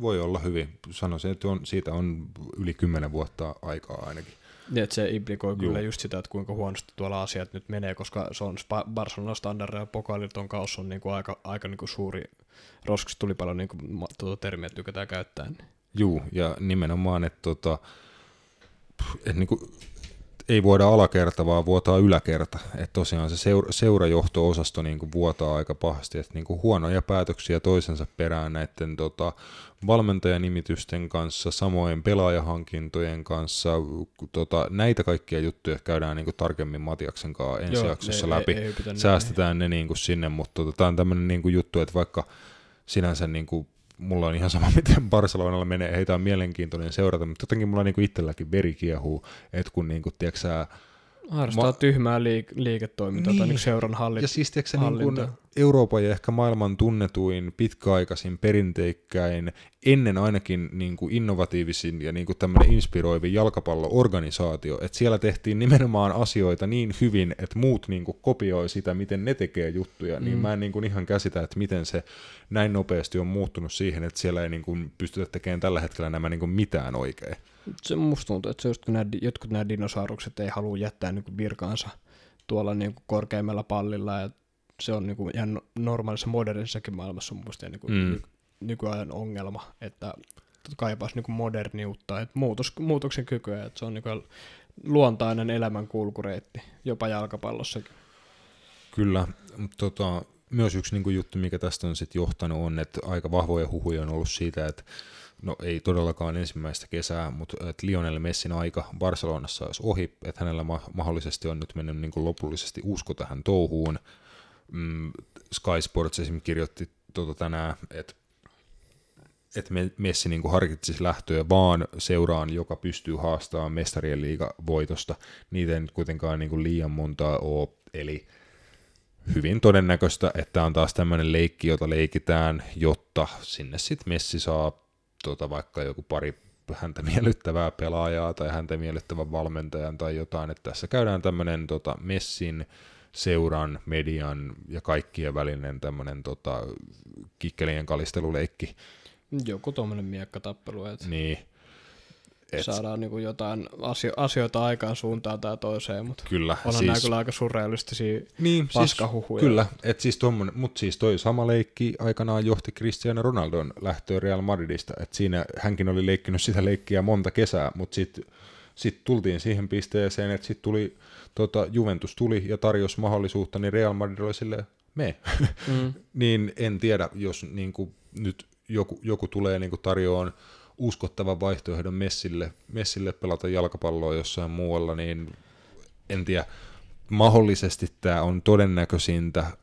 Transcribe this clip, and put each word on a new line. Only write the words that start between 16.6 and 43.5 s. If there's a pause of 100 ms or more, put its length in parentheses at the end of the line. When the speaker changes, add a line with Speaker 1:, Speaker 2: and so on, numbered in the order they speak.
Speaker 1:
että,
tota, (1500)
et,
niinku, (800)
ei
vuoda
alakerta,
vaan
vuotaa
yläkerta. (180)
Et
tosiaan
se
seura-,
seurajohto-osasto,
niinku,
vuotaa
aika
pahasti.
Et,
niinku,
huonoja
päätöksiä
toisensa (100)
perään
näitten,
tota, (540)
valmentajanimitysten
kanssa,
samoin
pelaajahankintojen
kanssa. (640)
Tota,
näitä
kaikkia
juttuja
käydään,
niinku,
tarkemmin
Matiaksen
kanssa
ensi
Speaker 2:
Joo,
Speaker 1:
jaksossa
Speaker 2:
ei,
Speaker 1:
läpi.
Speaker 2:
ei,
ei
hypitä
niihin.
Speaker 1:
Säästetään
ne,
niinku,
sinne,
mut,
tota,
tää
on
tämmönen,
niinku,
juttu,
että
vaikka (580)
sinänsä,
niinku, (300)